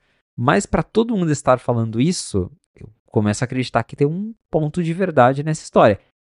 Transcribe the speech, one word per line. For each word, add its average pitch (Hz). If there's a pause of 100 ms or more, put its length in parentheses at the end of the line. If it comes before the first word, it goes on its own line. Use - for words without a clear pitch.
(360)
mas 147
pra 180
todo 226
mundo 170
estar 131
falando 113
isso, 127 (240)
eu - (180)
começo 107
a -
acreditar 120
que -
tem 143
um 202 (160)
ponto 160
de 165
verdade 143
nessa 156
história. 127 (260)